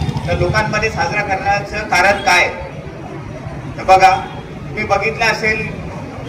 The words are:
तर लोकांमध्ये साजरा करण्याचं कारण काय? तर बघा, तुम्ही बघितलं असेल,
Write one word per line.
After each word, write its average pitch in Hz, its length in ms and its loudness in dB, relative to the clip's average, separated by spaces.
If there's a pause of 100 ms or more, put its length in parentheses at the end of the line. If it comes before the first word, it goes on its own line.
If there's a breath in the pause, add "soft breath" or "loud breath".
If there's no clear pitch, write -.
(280)
तर 170 100 0
लोकांमध्ये 175 520 0
साजरा 185 320 -2
करण्याचं 202 560 -2
कारण 202 440 2
काय? 180 280 4 (1300)
तर - 60 -8
बघा, 190 320 8 (540)
तुम्ही 214 140 -4
बघितलं 214 420 0
असेल, 220 420 0 (600)